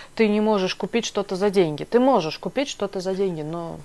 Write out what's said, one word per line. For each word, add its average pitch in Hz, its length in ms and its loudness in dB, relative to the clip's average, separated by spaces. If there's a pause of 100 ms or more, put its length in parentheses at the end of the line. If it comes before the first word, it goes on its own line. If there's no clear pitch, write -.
(140)
ты 226 140 4
не 208 120 2
можешь 208 360 2
купить 220 300 -2
что-то 196 300 -4
за 202 140 0
деньги. 165 340 2
Ты 233 160 2
можешь 226 380 4
купить 269 320 -4
что-то 196 300 -6
за 185 160 -2
деньги, 180 260 -2
но 160 440 -8